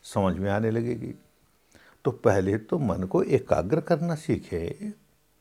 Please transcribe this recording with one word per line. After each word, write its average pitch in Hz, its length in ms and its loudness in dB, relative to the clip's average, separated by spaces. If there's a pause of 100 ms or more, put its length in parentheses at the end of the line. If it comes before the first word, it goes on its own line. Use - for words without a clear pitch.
समझ 95 300 0
में 95 160 -4
आने 110 200 0
लगेगी। 120 420 -4 (920)
तो 127 80 2
पहले 98 460 2
तो 180 200 -4
मन 92 240 0
को 123 200 0
एकाग्र 131 580 2
करना 170 340 -2
सीखे, 117 760 -4 (500)